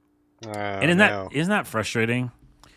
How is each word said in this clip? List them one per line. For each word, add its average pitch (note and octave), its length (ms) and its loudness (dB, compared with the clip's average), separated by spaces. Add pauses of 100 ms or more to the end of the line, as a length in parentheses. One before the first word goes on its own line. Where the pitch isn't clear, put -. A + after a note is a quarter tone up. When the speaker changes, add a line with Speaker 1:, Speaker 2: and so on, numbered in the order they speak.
(480)
Speaker 1:
Oh, G#2+ 40 -8
Speaker 2:
And G#2 340 -4
isn't F3 120 4
Speaker 1:
no. F#3 320 4
Speaker 2:
that, - 80 -6
isn't E3 140 0
that G3 160 0
frustrating? A#2 640 -2 (460)